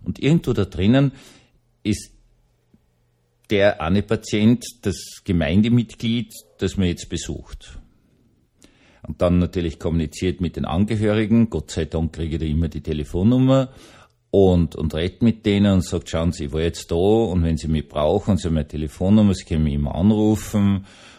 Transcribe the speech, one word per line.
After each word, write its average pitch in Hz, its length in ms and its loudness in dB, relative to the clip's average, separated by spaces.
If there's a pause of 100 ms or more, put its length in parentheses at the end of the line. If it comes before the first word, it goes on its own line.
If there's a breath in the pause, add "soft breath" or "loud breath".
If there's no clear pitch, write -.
Und - 160 -10
irgendwo 147 340 2
da 104 120 0
drinnen 127 460 2 (720 loud breath)
ist - 280 -4 (1400)
der 101 320 2
eine 92 220 0
Patient 110 600 0 (180)
das - 400 -8
Gemeindemitglied, 110 1080 0 (260)
das 92 180 -4
man 92 100 0
jetzt - 220 -6
besucht. - 680 -12 (1300 soft breath)
Und - 160 -8
dann 90 180 4
natürlich 87 400 -2
kommuniziert 82 640 -4
mit 82 140 -4
den 69 100 -6
Angehörigen. 107 840 0
Gott 78 220 -8
sei 82 140 -4
Dank 80 280 -4
kriege 80 220 -6
ich 71 40 -4
da 80 60 -4
immer 78 240 0
die - 120 -10
Telefonnummer 127 920 0 (560 loud breath)
und, 90 460 4
und 78 180 -4
redet 87 300 -4
mit 110 220 2
denen 101 280 4
und 90 100 2
sagt, - 260 -6
„Schauen 82 220 -2
Sie, 76 140 -8
ich 69 80 -8
war 80 80 -2
jetzt - 300 -4
da 85 40 -2
und 92 480 2
wenn 82 140 0
Sie 80 100 -8
mich 76 220 -2
brauchen, 82 480 0
Sie 80 100 -4
haben 82 60 0
meine 76 140 -2
Telefonnummer, 95 680 0
Sie - 100 -6
können 78 200 -2
mich 71 100 0
immer 73 220 -4
anrufen 104 880 0 (340 loud breath)